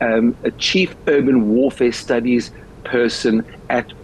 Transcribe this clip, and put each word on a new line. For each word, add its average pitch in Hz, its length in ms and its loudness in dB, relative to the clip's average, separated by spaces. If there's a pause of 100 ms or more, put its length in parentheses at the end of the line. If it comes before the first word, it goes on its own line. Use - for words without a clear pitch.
um, 113 420 2
a 123 100 0
chief - 440 -2 (100)
urban 131 440 2
warfare 123 420 2
studies 120 580 -2 (340)
person 117 600 0 (240)
at 123 240 -2 (120)